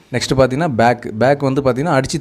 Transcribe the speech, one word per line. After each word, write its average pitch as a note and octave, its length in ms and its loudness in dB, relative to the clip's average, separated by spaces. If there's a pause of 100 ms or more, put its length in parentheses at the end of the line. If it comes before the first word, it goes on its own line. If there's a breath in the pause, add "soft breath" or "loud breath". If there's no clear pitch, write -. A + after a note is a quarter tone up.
(160 loud breath)
நெக்ஸ்ட் C3 240 -2
பார்த்தீங்கன்னா C3+ 300 2 (120)
பேக், A#2+ 260 2 (140)
பேக் C#3 260 2
வந்து C3+ 160 -2
பார்த்தீங்கன்னா C3+ 360 0
அடிச்சு C3 200 -4